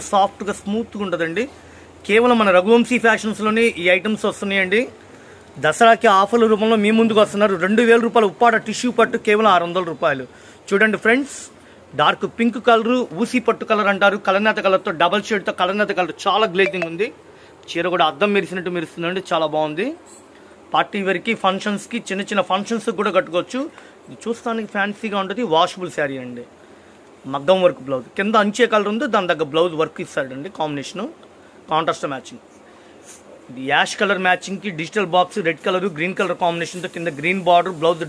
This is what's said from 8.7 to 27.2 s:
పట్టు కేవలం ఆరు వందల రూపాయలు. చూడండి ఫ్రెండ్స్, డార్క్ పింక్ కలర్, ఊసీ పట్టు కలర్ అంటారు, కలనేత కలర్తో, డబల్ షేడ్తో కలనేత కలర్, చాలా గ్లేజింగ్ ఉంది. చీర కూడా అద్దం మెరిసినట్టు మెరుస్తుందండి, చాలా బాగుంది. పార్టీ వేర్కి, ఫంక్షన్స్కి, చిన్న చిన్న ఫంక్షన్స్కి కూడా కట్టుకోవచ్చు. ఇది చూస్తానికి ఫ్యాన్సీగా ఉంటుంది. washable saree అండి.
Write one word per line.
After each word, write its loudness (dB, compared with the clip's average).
పట్టు 2
కేవలం 4
ఆరు 4
వందల -2
రూపాయలు. -2
చూడండి 2
ఫ్రెండ్స్, 0
డార్క్ 2
పింక్ 0
కలర్, 4
ఊసీ -2
పట్టు -2
కలర్ 2
అంటారు, 2
కలనేత 2
కలర్తో, 2
డబల్ 2
షేడ్తో -4
కలనేత 0
కలర్, -2
చాలా 2
గ్లేజింగ్ 0
ఉంది. -4
చీర -4
కూడా 4
అద్దం -2
మెరిసినట్టు -4
మెరుస్తుందండి, -6
చాలా 0
బాగుంది. -2
పార్టీ -2
వేర్కి, -2
ఫంక్షన్స్కి, -4
చిన్న -6
చిన్న 0
ఫంక్షన్స్కి -4
కూడా -2
కట్టుకోవచ్చు. -4
ఇది -18
చూస్తానికి -6
ఫ్యాన్సీగా -4
ఉంటుంది. -4
washable 0
saree -4
అండి. -14